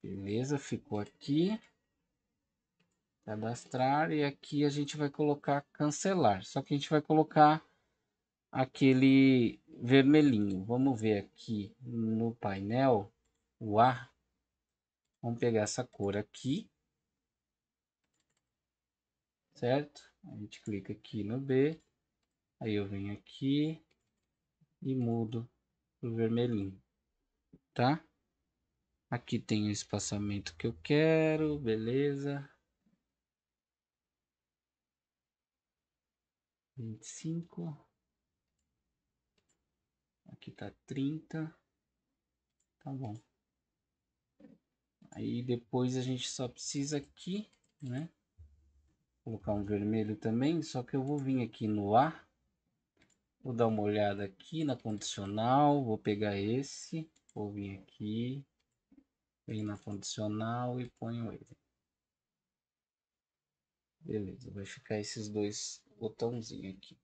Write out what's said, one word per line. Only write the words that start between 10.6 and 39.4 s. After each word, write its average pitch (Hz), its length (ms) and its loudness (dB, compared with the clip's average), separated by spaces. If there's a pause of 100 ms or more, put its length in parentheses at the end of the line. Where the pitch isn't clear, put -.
Vamos 123 340 2
ver 107 280 0
aqui - 520 -8
no 113 580 -2
painel 104 760 0 (480)
o 107 180 0
A. 123 320 4 (1080)
Vamos 117 180 -4
pegar 113 220 4
essa 107 240 -2
cor 98 320 -4
aqui. 135 540 -4 (2750)
Certo? 135 580 -2 (140)
A - 100 -16
gente 104 280 -14
clica 104 320 -6
aqui - 280 -8
no 110 160 -4
B. 139 400 2 (840)
Aí 110 160 -2
eu 101 120 -2
venho 98 240 -6
aqui 147 720 -2 (960)
e 135 140 -2
mudo 117 520 -2 (540)
pro 117 140 -6
vermelhinho, 113 680 0 (920)
tá? 135 280 2 (1080)
Aqui 120 280 -4
tem 104 300 0
o - 20 0
espaçamento 101 880 -6
que - 100 -6
eu 117 60 -2 (100)
quero, 156 760 2
beleza. 139 920 -2 (4000)
Vinte 113 260 -10
e - 40 -18
cinco. 165 720 -8 (2500)